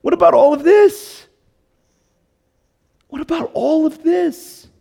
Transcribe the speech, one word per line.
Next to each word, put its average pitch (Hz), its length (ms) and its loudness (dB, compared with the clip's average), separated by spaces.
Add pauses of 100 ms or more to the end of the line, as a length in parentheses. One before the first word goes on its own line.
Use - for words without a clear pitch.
what 294 100 -4
about - 220 2
all 285 180 4
of 285 120 -6
this? - 600 0 (1800)
What 277 140 -14
about 330 320 -8
all 311 320 -2
of 311 160 -8
this? 339 680 -6 (120)